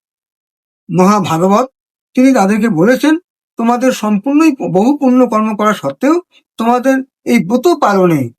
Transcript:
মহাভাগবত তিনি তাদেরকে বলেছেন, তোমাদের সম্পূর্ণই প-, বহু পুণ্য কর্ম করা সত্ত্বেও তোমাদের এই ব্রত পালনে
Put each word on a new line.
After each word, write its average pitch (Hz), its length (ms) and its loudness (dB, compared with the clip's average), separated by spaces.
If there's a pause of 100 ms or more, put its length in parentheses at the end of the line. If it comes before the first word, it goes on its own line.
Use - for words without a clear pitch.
(920)
মহাভাগবত 190 800 0 (440)
তিনি 262 200 4
তাদেরকে 214 360 0
বলেছেন, 254 480 0 (400)
তোমাদের 240 340 0
সম্পূর্ণই 277 640 0
প-, - 160 -8
বহু 226 260 0
পুণ্য 254 300 2
কর্ম 220 280 -2
করা 208 180 0
সত্ত্বেও 269 480 -2 (360)
তোমাদের 247 460 0 (220)
এই 233 200 0
ব্রত 247 220 0 (140)
পালনে 180 580 0